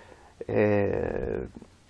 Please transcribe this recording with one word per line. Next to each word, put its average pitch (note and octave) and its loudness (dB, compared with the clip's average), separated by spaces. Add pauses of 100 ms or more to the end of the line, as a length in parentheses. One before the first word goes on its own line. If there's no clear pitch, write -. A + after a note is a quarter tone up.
(460)
eh, G2+ 0 (420)